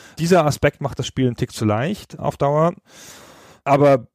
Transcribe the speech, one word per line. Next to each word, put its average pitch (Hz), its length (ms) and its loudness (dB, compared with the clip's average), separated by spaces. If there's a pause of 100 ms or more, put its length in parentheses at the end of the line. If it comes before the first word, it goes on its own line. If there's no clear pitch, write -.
(180)
Dieser 165 280 2
Aspekt - 340 -2
macht 139 180 -8
das 127 80 -6
Spiel 131 200 -2
einen 120 100 -2
Tick - 160 -6
zu - 120 -6
leicht 131 540 -4
auf - 180 -6
Dauer. 151 380 0 (880)
Aber 139 520 4